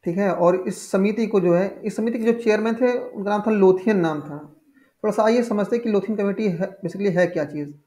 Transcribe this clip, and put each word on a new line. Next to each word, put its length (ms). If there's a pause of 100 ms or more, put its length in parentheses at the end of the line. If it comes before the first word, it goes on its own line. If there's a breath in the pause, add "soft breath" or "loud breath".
ठीक 120
है। 160
और 220
इस 360
समिति 360
को 120
जो 140
है, 300
इस 120
समिति 240
के 120
जो 80
chairman 360
थे 240
उनका 300
नाम 120
था, 100
लोथियन 480
नाम 220
था। 340 (480 soft breath)
थोड़ा 80
सा 120
आइए 200
समझते 320
हैं 80
कि 60
लोथियन 280
कमेटी 300
है, 340
basically 300
है 160
क्या 180
चीज़। 280 (140)